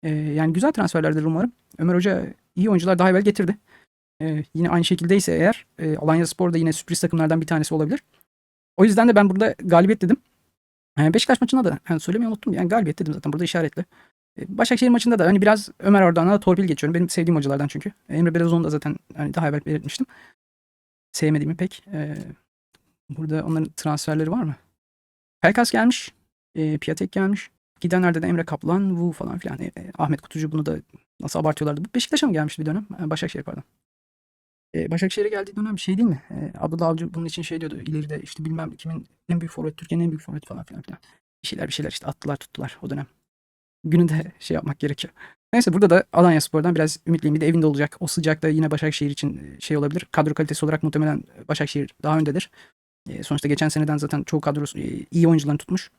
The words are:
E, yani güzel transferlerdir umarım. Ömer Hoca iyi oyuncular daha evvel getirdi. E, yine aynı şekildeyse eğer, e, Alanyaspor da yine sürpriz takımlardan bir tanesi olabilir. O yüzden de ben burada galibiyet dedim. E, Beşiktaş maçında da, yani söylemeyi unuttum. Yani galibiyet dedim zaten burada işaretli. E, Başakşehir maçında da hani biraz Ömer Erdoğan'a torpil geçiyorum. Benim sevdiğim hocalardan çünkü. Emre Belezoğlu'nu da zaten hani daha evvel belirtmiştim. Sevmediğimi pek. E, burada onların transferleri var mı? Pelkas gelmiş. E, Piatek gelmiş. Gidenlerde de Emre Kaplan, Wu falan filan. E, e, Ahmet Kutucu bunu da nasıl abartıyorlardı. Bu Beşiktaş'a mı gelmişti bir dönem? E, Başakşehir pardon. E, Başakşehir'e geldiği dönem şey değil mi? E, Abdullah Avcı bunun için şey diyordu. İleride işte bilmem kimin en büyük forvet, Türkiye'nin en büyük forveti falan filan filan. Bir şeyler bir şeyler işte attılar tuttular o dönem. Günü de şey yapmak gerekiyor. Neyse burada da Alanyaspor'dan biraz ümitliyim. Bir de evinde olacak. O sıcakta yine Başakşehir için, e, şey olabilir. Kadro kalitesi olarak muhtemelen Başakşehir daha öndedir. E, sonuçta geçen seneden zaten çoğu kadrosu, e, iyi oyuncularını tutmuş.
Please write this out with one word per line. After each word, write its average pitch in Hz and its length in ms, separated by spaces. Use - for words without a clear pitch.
E, 160 80
yani 151 420
güzel 226 200
transferlerdir 156 520
umarım. 165 280
Ömer 175 160
Hoca 180 320
iyi 196 140
oyuncular 180 280
daha 185 120
evvel 185 120
getirdi. 208 340
E, 156 220
yine 165 140
aynı 170 160
şekildeyse 180 480
eğer, 165 340
e, 156 180
Alanyaspor 160 560
da 165 60
yine 165 140
sürpriz - 280
takımlardan 165 400
bir 160 60
tanesi 156 280
olabilir. 156 260
O 190 80
yüzden 226 240
de 233 60
ben 202 160
burada 196 280
galibiyet 185 440
dedim. 185 140
E, 156 140
Beşiktaş 240 260
maçında 254 240
da, 170 140
yani 165 120
söylemeyi 220 280
unuttum. 214 240
Yani 175 160
galibiyet 185 300
dedim 151 160
zaten 151 180
burada 165 120
işaretli. 165 400
E, 196 200
Başakşehir 240 320
maçında 240 280
da 170 80
hani 190 160
biraz 214 360
Ömer 196 240
Erdoğan'a 175 380
torpil 185 240
geçiyorum. 156 300
Benim 170 140
sevdiğim 165 280
hocalardan 139 320
çünkü. - 240
Emre 165 260
Belezoğlu'nu 170 300
da 160 60
zaten 151 260
hani 147 180
daha 165 140
evvel 143 180
belirtmiştim. 151 400
Sevmediğimi 156 440
pek. - 260
E, 151 240
burada 151 340
onların 156 320
transferleri 156 540
var 233 120
mı? 151 120
Pelkas 233 300
gelmiş. 233 420
E, 156 240
Piatek 185 340
gelmiş. 196 380
Gidenlerde 175 420
de 180 40
Emre 175 180
Kaplan, 170 440
Wu 175 240
falan - 260
filan. - 200
E, - 60
e, - 340
Ahmet 151 220
Kutucu 156 320
bunu 151 140
da 156 100
nasıl - 180
abartıyorlardı. 151 460
Bu - 100
Beşiktaş'a 294 320
mı 226 60
gelmişti 151 300
bir 151 40
dönem? 196 200
E, 156 80
Başakşehir 156 340
pardon. - 180
E, 160 140
Başakşehir'e 190 380
geldiği 196 280
dönem 208 220
şey 190 200
değil 233 100
mi? 147 220
E, - 280
Abdullah 165 300
Avcı 165 260
bunun 165 120
için 165 160
şey 160 180
diyordu. 160 260
İleride 151 360
işte 151 220
bilmem 160 320
kimin 160 300
en 170 120
büyük 165 120
forvet, 156 240
Türkiye'nin 170 280
en 170 60
büyük 156 120
forveti 151 240
falan 170 180
filan - 180
filan. - 160
Bir - 60
şeyler - 200
bir 143 40
şeyler 151 180
işte - 160
attılar 143 300
tuttular - 460
o - 80
dönem. 139 160
Günü 170 240
de 156 320
şey - 140
yapmak 156 240
gerekiyor. 147 340
Neyse 233 200
burada 196 180
da 180 220
Alanyaspor'dan 165 600
biraz 156 320
ümitliyim. 160 280
Bir 156 60
de 156 80
evinde 165 180
olacak. 147 340
O 180 60
sıcakta 156 420
yine 156 220
Başakşehir 151 400
için, 143 460
e, - 40
şey - 160
olabilir. 147 340
Kadro 151 240
kalitesi 156 300
olarak 156 180
muhtemelen 151 400
Başakşehir 147 540
daha 151 160
öndedir. 151 320
E, - 140
sonuçta 143 260
geçen 147 200
seneden 151 280
zaten 147 260
çoğu - 180
kadrosu, 147 380
e, - 320
iyi 165 180
oyuncularını 151 300
tutmuş. - 400